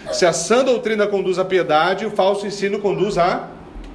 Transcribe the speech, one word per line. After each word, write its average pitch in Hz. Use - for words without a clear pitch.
Se -
a 165
sã 226
doutrina 220
conduz 190
à 185
piedade, 180
o 208
falso 202
ensino 196
conduz 180
à 190